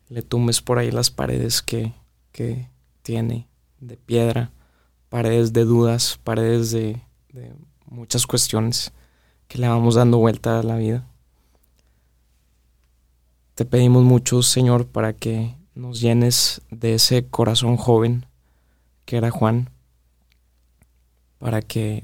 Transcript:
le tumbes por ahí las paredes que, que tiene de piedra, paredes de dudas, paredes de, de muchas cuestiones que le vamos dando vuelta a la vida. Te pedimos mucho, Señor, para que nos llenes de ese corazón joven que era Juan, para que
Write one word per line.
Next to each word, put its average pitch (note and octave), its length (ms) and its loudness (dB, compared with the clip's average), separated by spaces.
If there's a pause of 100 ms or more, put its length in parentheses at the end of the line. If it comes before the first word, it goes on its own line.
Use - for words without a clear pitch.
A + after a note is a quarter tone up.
(100)
le A#2+ 100 -10
tumbes A#2 400 -2
por B2 180 -2
ahí A#2 120 -2
las A#2 200 -2
paredes B2 520 -4
que, A2+ 320 -8 (380)
que A#2+ 360 -8 (340)
tiene A2+ 460 -6 (320)
de A#2+ 160 -18
piedra, A#2 540 -2 (580)
paredes A#2 460 0
de A#2 100 4
dudas, A#2 600 2
paredes A2+ 480 -2
de, A2+ 280 -4 (320)
de B2 200 -20 (340)
muchas A#2+ 400 -6
cuestiones A2+ 680 -2 (560)
que - 100 -18
le B2 100 0
vamos A#2 260 2
dando A#2+ 240 4
vuelta A2+ 400 2
a A2+ 40 -2
la A2+ 140 -4
vida. A2+ 300 -4 (2500)
Te B2+ 100 -4
pedimos B2 400 4
mucho, B2 380 4
Señor, B2 440 2
para A2 280 -2
que A2+ 400 -6 (200)
nos B2 260 -12
llenes A#2+ 600 2 (100)
de A2+ 240 -2
ese B2 320 2
corazón A#2 520 0
joven A#2+ 480 2 (800)
que A#2+ 100 -4
era A#2 140 0
Juan, A#2 400 0 (1700)
para A2+ 220 -4
que G#2+ 440 -6